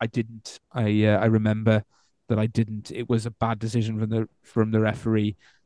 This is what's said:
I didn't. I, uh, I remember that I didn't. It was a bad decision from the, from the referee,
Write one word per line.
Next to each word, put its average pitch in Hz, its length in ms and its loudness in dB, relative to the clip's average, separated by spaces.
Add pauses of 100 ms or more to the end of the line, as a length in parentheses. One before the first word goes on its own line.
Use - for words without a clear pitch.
I 117 40 -2
didn't. 113 520 -8 (140)
I, 107 320 2
uh, 104 140 4
I 117 80 2
remember 110 560 2 (460)
that 110 100 0
I 110 80 2
didn't. 107 440 -4
It 113 180 -8
was 113 160 0
a 117 60 -6
bad 113 280 -4
decision 110 400 -2
from 110 120 -2
the, 113 180 -2 (140)
from 110 280 0
the 110 100 2
referee, 107 560 0 (300)